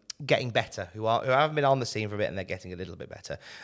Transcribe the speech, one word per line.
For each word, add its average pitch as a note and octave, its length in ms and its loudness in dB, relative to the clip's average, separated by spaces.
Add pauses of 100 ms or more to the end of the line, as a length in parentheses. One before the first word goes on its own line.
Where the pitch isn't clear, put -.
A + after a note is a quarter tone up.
(260)
getting B2+ 240 4
better, A2 440 -2
who G#2+ 120 -4
are, A2+ 180 4
who C3 80 2
haven't D3+ 240 4
been D3 100 4
on C3+ 140 6
the A#2+ 60 -2
scene A2 240 -2
for G#2 60 -6
a - 20 -2
bit, G#2 120 2
and F2+ 80 -6
they're F#2+ 80 -4
getting F#2 280 -8
a - 20 -8
little F2 200 -10
bit - 140 -12
better, - 280 -10 (260)